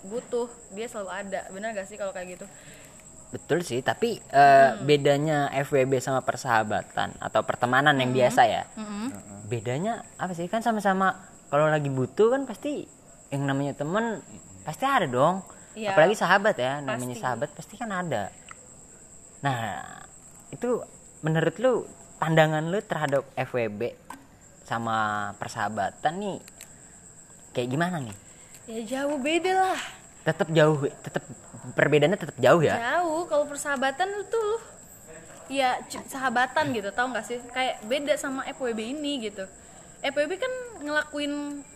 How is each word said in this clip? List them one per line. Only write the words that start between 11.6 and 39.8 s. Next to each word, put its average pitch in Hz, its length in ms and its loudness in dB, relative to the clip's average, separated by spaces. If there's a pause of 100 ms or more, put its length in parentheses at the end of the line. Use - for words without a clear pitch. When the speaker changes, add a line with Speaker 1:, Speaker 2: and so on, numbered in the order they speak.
Speaker 2:
lagi 147 160 0
butuh 139 480 2
kan 277 80 -2
pasti 262 400 -6 (460)
yang 139 160 -2
namanya 139 320 -2
temen 196 400 -2 (480)
pasti 156 180 -6
ada 262 220 2
dong. 147 340 2 (320)
Speaker 1:
Iya. 214 220 -4
Speaker 2:
Apalagi 180 240 6
sahabat 196 400 4
ya, 135 240 0
namanya 127 340 -6
Speaker 1:
Pasti. 214 60 -10
Speaker 2:
sahabat 123 320 -2
pasti - 240 -18
kan 226 160 -8
ada. 147 400 -4 (1040)
Nah, 113 460 -4 (640)
itu 233 320 -4 (400)
menurut 160 400 0
lu, 240 240 2 (320)
pandangan 156 480 4
lu 196 180 -2
terhadap 147 400 -2 (140)
F 131 180 -4
W 113 160 0
B 104 80 -10 (920)
sama 107 640 -2
persahabatan 107 800 -4
nih 185 240 -6 (1120)
kayak 123 240 -4
gimana 170 240 -2
nih? 110 180 -10 (540)
Speaker 1:
Ya 226 160 -8
jauh 277 320 -4
beda 330 320 0
lah. 381 300 2 (420)
Speaker 2:
Tetep 160 320 0
jauh, 151 320 6 (160)
tetep - 240 -8 (480)
perbedaannya 151 400 4
tetep - 240 -8
jauh 156 240 8
ya? 208 160 4
Speaker 1:
Jauh, 320 480 0
kalau 294 240 0
persahabatan 277 560 -2 (240)
tuh 453 80 0
lu 440 200 0 (920)
ya 254 400 0
c-, - 160 -12
sahabatan 262 640 0
gitu, 202 240 -4
tau 254 160 0
nggak 220 160 -6
sih? 240 240 -8
Kayak 254 320 -4
beda 285 320 0
sama 269 320 -4
F 269 160 -10
W 247 80 -2
B 226 240 -6
ini 285 320 -4
gitu. 202 160 -10 (560)